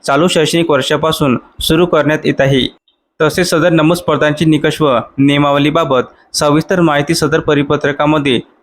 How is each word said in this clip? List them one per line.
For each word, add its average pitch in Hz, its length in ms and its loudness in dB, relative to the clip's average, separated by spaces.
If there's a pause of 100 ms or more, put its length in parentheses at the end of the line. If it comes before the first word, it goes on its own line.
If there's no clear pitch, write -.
चालू 143 220 0
शैक्षणिक 165 440 0
वर्षापासून 147 680 -2 (240)
सुरू 165 240 2
करण्यात 151 400 0
येत 151 160 -2
आहे. 135 240 2 (540)
तसेच 160 300 0
सदर 165 200 2
नमूद 165 280 2
स्पर्धांची 151 480 -2
निकष 156 360 0
व 135 160 2 (200)
नियमावलीबाबत 143 960 0 (200)
सविस्तर 156 480 0
माहिती 147 340 0
सदर 156 240 -2
परिपत्रकामध्ये 147 1000 0 (240)